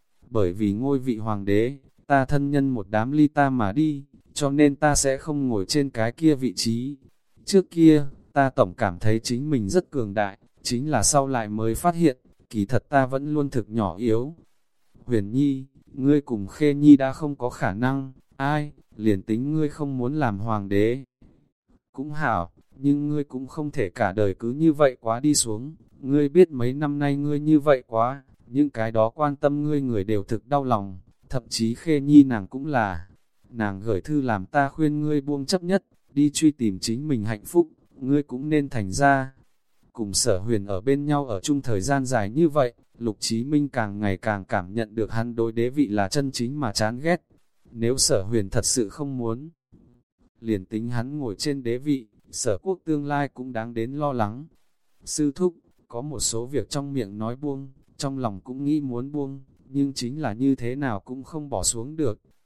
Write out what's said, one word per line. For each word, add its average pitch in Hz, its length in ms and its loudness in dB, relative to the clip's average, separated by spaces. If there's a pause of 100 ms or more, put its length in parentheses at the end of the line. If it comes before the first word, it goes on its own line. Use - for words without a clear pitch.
(300)
Bởi 101 220 2
vì 101 200 0
ngôi 135 260 0
vị 127 180 -2
hoàng 107 280 -4
đế, 110 320 2 (300)
ta 135 180 4
thân 143 260 0
nhân 139 180 2
một 113 220 -2
đám 113 220 0
ly 151 160 6
ta 143 220 2
mà 110 220 0
đi, 143 320 -2 (280)
cho 143 180 -2
nên 143 260 4
ta 147 180 2
sẽ 135 220 0
không 143 320 -4
ngồi 101 180 0
trên 143 240 0
cái 117 220 -2
kia 160 220 4
vị 123 220 -2
trí. 123 400 -4 (480)
Trước 190 260 4
kia, 156 340 6 (280)
ta 135 180 2
tổng 95 240 2
cảm 90 240 -2
thấy 110 220 4
chính 127 300 -4
mình 110 180 2
rất 180 220 2
cường 107 240 -4
đại, 101 240 -2 (240)
chính 127 280 -4
là 117 120 2
sau 139 240 2
lại 120 220 -2
mới 110 260 -2
phát 170 200 0
hiện, 160 220 2 (340)
kỳ 104 160 0
thật - 220 0
ta 135 180 4
vẫn 139 280 -4
luôn 143 160 0
thực 104 180 -4
nhỏ 104 280 -2
yếu." 120 380 0 (680)
"Huyền 107 280 -2
Nhi, 135 340 0 (260)
ngươi 143 280 2
cùng 107 260 -6
Khê 147 280 0
Nhi 147 220 10
đã 135 160 0
không 147 240 -6
có 123 140 -4
khả 110 240 -4
năng, 135 380 -2 (240)
ai, 147 360 -2 (240)
liền 107 260 0
tính 127 320 -2
ngươi 156 140 0
không 143 300 -6
muốn 123 160 -2
làm 117 240 0
hoàng 104 300 -4
đế 113 360 2 (880)
cũng 151 200 -10
hảo, 113 380 -2 (280)
nhưng 147 300 2
ngươi 147 160 -2
cũng 131 220 -10
không 147 240 -8
thể 110 200 -2
cả 101 220 0
đời 101 220 2
cứ 117 180 -6
như 156 200 4
vậy 143 280 4
quá 117 200 -2
đi 147 140 2
xuống. 123 420 -4 (240)
Ngươi 143 280 2
biết 165 220 6
mấy 123 220 -2
năm 143 260 -2
nay 143 180 0
ngươi 147 240 -2
như 151 200 4
vậy 139 260 4
quá, 123 360 0 (240)
những 135 240 0
cái 110 220 -4
đó 113 180 4
quan 147 260 -2
tâm 147 260 0
ngươi 147 180 0
người 117 240 0
đều 104 180 0
thực 104 240 -6
đau 139 180 0
lòng, 98 340 -2 (300)
thậm 120 200 -4
chí 113 260 -2
Khê 147 260 0
Nhi 143 240 10
nàng 110 220 -2
cũng 135 200 -10
là. 104 420 -2 (420)
Nàng 104 300 -4
gửi 104 200 -2
thư 151 200 -2
làm 107 260 -2
ta 139 220 2
khuyên 147 320 0
ngươi 151 200 0
buông 139 260 -4
chấp 180 160 -2
nhất, 180 220 0 (280)
đi 147 180 2
truy 151 200 2
tìm 104 280 -2
chính 127 300 -4
mình 117 160 0
hạnh 107 200 -4
phúc, 311 240 2 (320)
ngươi 139 220 0
cũng 139 260 -8
nên 147 200 0
thành 101 240 -4
ra." 135 400 2 (600)
Cùng 104 200 -8
Sở 95 260 2
Huyền 101 280 -2
ở 98 140 -4
bên 139 240 0
nhau 143 220 -2
ở 101 140 -6
chung 143 220 -2
thời 107 180 0
gian 135 240 0
dài 113 260 -2
như 156 180 2
vậy, 139 260 0 (240)
Lục 113 220 -4
Chí 113 240 -2
Minh 147 240 0
càng 104 300 -4
ngày 101 180 0
càng 101 280 -4
cảm 95 300 -4
nhận 110 200 -4
được 110 180 -4
hắn 117 220 -4
đối 117 180 -2
đế 117 160 -2
vị 135 200 0
là 101 200 0
chân 139 220 -2
chính 131 300 -4
mà 113 120 -4
chán 110 260 -2
ghét. 165 240 0 (480)
Nếu 117 260 0
Sở 120 260 2
Huyền 101 280 -2
thật 113 140 0
sự 110 240 0
không 139 300 -8
muốn, 120 300 -4 (920)
liền 107 240 -2
tính 110 240 -6
hắn 123 300 -4
ngồi 117 200 -6
trên 139 240 -4
đế 120 160 -4
vị, 135 300 -4 (280)
Sở 107 220 -2
quốc 185 260 -4
tương 147 220 -2
lai 143 220 -2
cũng 127 240 -12
đáng 117 220 -6
đến 117 180 -4
lo 143 200 -4
lắng. 120 320 -4 (600)
"Sư 147 300 -2
thúc, 180 200 -2 (340)
có 120 140 -8
một 143 180 -8
số 117 260 -4
việc 127 240 -4
trong 139 220 -6
miệng 104 260 -6
nói 117 180 -6
buông, 139 360 -8 (240)
trong 135 220 -6
lòng 104 220 -6
cũng 131 240 -10
nghĩ 147 160 0
muốn 131 320 -6
buông, 139 320 -6 (200)
nhưng 139 280 -2
chính 131 280 -8
là 123 120 -4
như 135 220 2
thế 123 220 -4
nào 127 240 -4
cũng 131 220 -14
không 147 260 -12
bỏ 104 140 -2
xuống 123 340 -4
được. 127 240 -2 (260)